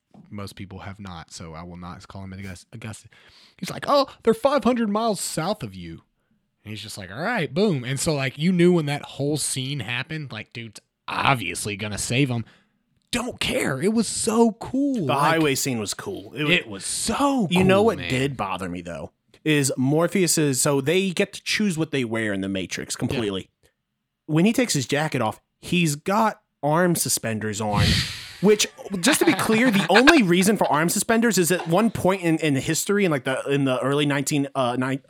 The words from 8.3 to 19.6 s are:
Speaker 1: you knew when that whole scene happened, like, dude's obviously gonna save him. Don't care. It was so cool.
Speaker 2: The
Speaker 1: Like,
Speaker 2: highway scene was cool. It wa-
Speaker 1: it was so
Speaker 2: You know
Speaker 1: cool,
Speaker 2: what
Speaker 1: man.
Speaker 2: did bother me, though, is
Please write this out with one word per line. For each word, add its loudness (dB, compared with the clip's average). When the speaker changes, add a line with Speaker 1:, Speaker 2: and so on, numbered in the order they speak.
Speaker 1:
you 2
knew 6
when 2
that -4
whole -2
scene -4
happened, -6
like, -12
dude's -14
obviously -2
gonna -6
save 0
him. -4
Don't -4
care. -2
It 2
was 2
so 2
cool. -2
Speaker 2:
The -2
Speaker 1:
Like, 0
Speaker 2:
highway 4
scene -2
was -4
cool. -12
It -4
wa- 0
Speaker 1:
it 2
was -12
so 0
Speaker 2:
You 4
know 6
Speaker 1:
cool, 4
Speaker 2:
what 2
Speaker 1:
man. -6
Speaker 2:
did 0
bother -6
me, -8
though, -12
is 2